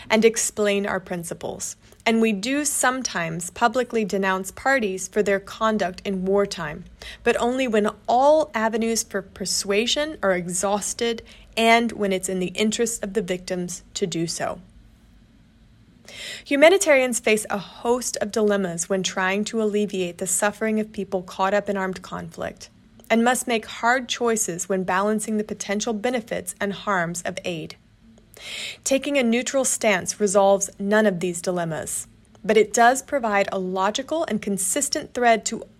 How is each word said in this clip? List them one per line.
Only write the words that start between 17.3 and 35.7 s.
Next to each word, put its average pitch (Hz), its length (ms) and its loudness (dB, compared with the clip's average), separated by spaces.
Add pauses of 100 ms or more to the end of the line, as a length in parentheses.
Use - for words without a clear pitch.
a 208 80 -2
host 240 600 -2
of 214 140 -4
dilemmas 202 560 0
when 190 140 0
trying 190 440 0
to 220 180 -2
alleviate 196 560 -2
the 190 80 -4
suffering 214 520 0
of 214 120 -4
people 190 320 -4
caught 190 320 0
up 202 140 0
in 202 80 -2
armed 190 260 -4
conflict, - 680 -10 (400)
and 226 140 4
must 240 240 0
make 226 180 -2
hard 240 440 -2
choices 220 580 -2
when 190 160 0
balancing 208 540 0
the 214 60 -2
potential 208 500 -4
benefits 214 640 -4
and 202 140 -2
harms 175 480 -2
of 185 240 -6
aid. 165 300 -8 (1080)
Taking 277 340 0
a 262 60 2
neutral 247 400 0
stance 202 560 0
resolves 196 500 4 (100)
none 214 260 4
of 190 140 2
these 175 200 -4
dilemmas, 170 680 -4 (360)
but 214 140 4
it 214 160 4
does 247 300 6
provide 214 480 0
a 196 80 -2
logical 208 640 -2
and 220 180 -2
consistent - 720 -2
thread 233 320 4
to - 220 -6 (120)